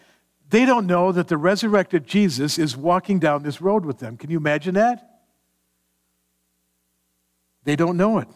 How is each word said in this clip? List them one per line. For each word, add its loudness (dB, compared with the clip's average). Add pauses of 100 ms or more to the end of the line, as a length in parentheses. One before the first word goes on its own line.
(500)
They 4
don't 2
know 2
that -2
the 0
resurrected 0
Jesus 0
is -2
walking 0
down 0
this -8
road 0
with -6
them. -14
Can -14
you -2
imagine -2
that? -2 (2500)
They -2
don't 0
know 2
it. -8